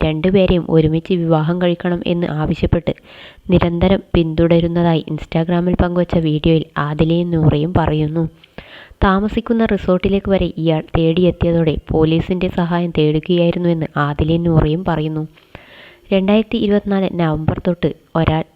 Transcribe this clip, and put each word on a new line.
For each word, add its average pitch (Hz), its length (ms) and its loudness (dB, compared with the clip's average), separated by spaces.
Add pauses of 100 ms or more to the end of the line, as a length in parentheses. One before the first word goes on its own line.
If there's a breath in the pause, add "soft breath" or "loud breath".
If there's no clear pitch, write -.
രണ്ടുപേരെയും 180 640 2
ഒരുമിച്ച് 160 440 2
വിവാഹം 165 480 0
കഴിക്കണം 175 440 -2
എന്ന് 175 260 -2
ആവശ്യപ്പെട്ട് 156 600 -2 (560 loud breath)
നിരന്തരം 175 520 2 (100)
പിന്തുടരുന്നതായി 170 960 2
Instagram-ൽ 175 680 -2
പങ്കുവച്ച 175 420 0
വീഡിയോയിൽ 156 480 2 (120)
ആദിലയും 160 540 0
നൂറയും 160 420 2
പറയുന്നു. 156 520 0 (760 loud breath)
താമസിക്കുന്ന 214 640 0
റിസോർട്ടിലേക്ക് 196 680 -2
വരെ 180 160 0 (100)
ഇയാൾ 156 320 0
തേടിയെത്തിയതോടെ 170 840 0 (120)
പോലീസിന്റെ 165 640 0
സഹായം 175 420 -2
തേടുകയായിരുന്നുവെന്ന് 170 960 0 (100)
ആദിലയും 151 460 -2
നൂറയും 160 420 2
പറയുന്നു. 156 380 -4 (840 loud breath)
"രണ്ടായിരത്തി 202 480 0
ഇരുപത്തിനാല് 202 560 0
നവംബർ 160 460 -2
തൊട്ട് 170 300 -2 (260)
ഒരാൾ 160 280 0 (120)